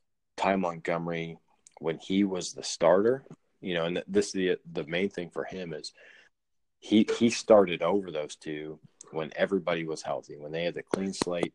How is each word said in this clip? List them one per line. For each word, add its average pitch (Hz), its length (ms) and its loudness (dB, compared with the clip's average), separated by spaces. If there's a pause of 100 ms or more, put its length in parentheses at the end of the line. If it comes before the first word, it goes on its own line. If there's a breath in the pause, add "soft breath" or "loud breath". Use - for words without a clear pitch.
(360)
Ty 98 200 2
Montgomery, 82 800 -2 (420)
when 78 180 -4
he 95 240 2
was 92 300 -2
the - 100 -12
starter, 101 600 4 (360)
you 95 140 -4
know, 85 120 0
and 87 100 -2
th-, - 120 -6
this 98 180 2
is - 60 -10
the, 90 260 0 (140)
the 82 120 -4
main 87 240 -2
thing 87 220 -8
for 71 120 -6
him 90 300 -10
is 73 200 -12 (840 loud breath)
he, 107 280 4 (120)
he 117 120 4
started 95 520 6
over 92 300 0
those 76 240 -6
two 78 420 -10 (320)
when 78 240 -6
everybody 87 500 0
was 78 180 -6
healthy. 71 360 -6
When 73 140 -12
they 82 120 -2
had 85 100 -2
the 78 80 -8
clean 95 300 -6
slate, 87 420 -4